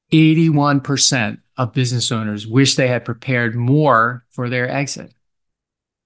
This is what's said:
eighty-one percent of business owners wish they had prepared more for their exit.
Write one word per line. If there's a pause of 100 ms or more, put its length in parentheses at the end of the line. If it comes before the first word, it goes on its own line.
(100)
eighty-one
percent (160)
of
business
owners
wish
they
had
prepared
more
for
their
exit. (920)